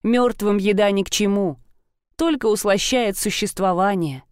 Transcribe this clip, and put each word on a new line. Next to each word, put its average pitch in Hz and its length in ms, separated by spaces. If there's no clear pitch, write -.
«Мёртвым 220 540
еда 202 340
ни 196 120
к - 60
чему, 202 500
только 320 300
услощает 208 720
существование». 185 1160